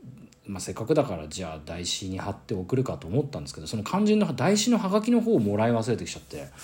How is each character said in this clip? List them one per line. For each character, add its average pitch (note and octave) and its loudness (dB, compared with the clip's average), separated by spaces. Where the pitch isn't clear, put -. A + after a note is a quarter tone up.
ま G2 -8
あ、 - -8
せ F#2+ -8
っ - -14
か A2+ -6
く D#3+ 4
だ D3 4
か F#2+ -4
ら D2+ -8
じ F2+ -8
ゃ D#2+ -8
あ D2+ -10
台 F2 -8
紙 F#2+ -4
に F#2 -6
貼 G2+ -6
っ - -6
て - -8
送 F#2 -4
る B2+ 4
か F2+ -4
と - -12
思 A2+ 0
っ - 2
た F2 -8
ん D2 -10
で C#2+ -14
す - -12
け D#2+ -12
ど、 D#2 -12
そ A#2 -4
の G2+ -4
肝 G3+ 2
心 G#3 4
の E3 0
台 F#3 4
紙 A#3+ 2
の A#3 6
ハ F#3+ 0
ガ G#3 2
キ A#3+ 0
の A#3+ 6
方 A3+ 2
を E3+ 6
も G#2 2
ら A2 4
い - 4
忘 A2+ 2
れ A2+ 2
て F#2 -4
き - -8
ち - -10
ゃ - -14
っ D2 -18
て、 - -12